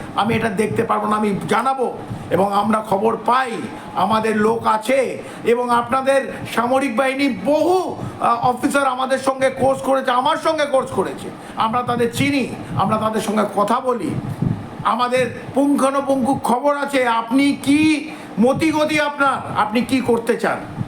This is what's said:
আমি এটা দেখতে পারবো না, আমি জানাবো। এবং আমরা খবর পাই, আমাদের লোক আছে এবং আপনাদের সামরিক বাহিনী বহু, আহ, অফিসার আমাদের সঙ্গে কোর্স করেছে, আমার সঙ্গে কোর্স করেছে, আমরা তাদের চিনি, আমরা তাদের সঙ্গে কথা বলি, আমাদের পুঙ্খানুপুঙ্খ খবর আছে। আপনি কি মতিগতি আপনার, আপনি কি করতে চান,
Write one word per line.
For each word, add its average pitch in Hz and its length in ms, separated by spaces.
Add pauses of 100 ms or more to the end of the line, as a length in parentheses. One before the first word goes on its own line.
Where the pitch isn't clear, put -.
(160)
আমি 220 200
এটা 220 140
দেখতে 208 340
পারবো 214 240
না, 208 80
আমি 208 320
জানাবো। 247 500 (320)
এবং 196 240
আমরা 214 360
খবর 220 360
পাই, 240 260 (440)
আমাদের 214 420
লোক 226 300
আছে 226 560 (200)
এবং 240 260
আপনাদের 262 640 (220)
সামরিক 254 420
বাহিনী 269 320 (160)
বহু, 311 500
আহ, - 520
অফিসার 269 400
আমাদের 254 300
সঙ্গে 262 320
কোর্স 262 320
করেছে, 262 300
আমার 277 260
সঙ্গে 311 280
কোর্স 254 260
করেছে, - 380 (260)
আমরা 233 280
তাদের 240 300
চিনি, 277 340 (280)
আমরা 214 220
তাদের 214 240
সঙ্গে 208 220 (120)
কথা 208 240
বলি, 240 300 (720)
আমাদের 240 560 (140)
পুঙ্খানুপুঙ্খ 269 920
খবর 285 340
আছে। 269 300
আপনি 247 560
কি 302 480 (280)
মতিগতি 302 600
আপনার, 285 580
আপনি 208 240
কি 262 180
করতে 226 380
চান, - 200 (300)